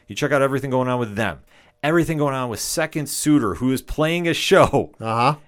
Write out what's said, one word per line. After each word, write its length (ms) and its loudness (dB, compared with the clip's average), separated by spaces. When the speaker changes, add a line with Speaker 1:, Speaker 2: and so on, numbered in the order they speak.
Speaker 1:
You 80 -14
check 160 -4
out 100 4
everything 280 0
going 180 0
on 120 0
with 160 -4
them. 240 -4
Everything 360 0
going 180 0
on 140 -4
with 120 -6
Second 480 -4
Suitor, 460 2
who 180 0
is 80 -2
playing 460 -2
a 60 0
show. 580 4
Speaker 2:
Uh-huh. 340 0